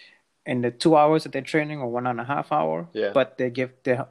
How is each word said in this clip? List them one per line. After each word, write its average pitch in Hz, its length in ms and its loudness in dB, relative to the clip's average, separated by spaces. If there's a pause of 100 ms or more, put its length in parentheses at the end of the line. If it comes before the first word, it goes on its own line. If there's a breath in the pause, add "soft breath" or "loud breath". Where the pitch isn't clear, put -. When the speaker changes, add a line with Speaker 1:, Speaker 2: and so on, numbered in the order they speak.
(460 loud breath)
Speaker 1:
in 127 160 -2
the 120 100 0
two 156 240 4
hours 151 280 6
that - 100 -12
they're 139 80 -4
training 151 400 -2
or 123 80 -4
one 123 180 -4
and 117 140 -4
a 120 40 -8
half 143 280 -4
hour, 160 400 -2
Speaker 2:
Yeah. 107 200 -2
Speaker 1:
but 131 240 0
they 127 120 -2
give 127 220 -6 (120)
their 131 280 -2